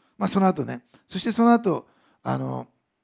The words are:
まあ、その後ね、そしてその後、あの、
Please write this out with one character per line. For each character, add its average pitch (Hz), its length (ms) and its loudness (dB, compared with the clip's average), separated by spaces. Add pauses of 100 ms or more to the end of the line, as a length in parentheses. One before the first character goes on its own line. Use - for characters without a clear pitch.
(180)
ま 202 80 -4
あ、 - 40 0
そ 202 100 0
の 190 80 4
後 160 180 0
ね、 123 200 -10 (220)
そ 190 120 -8
し - 40 -6
て 233 80 -2
そ 233 120 2
の 233 100 8
後、 226 340 0 (360)
あ 131 140 -2
の、 131 300 -8 (360)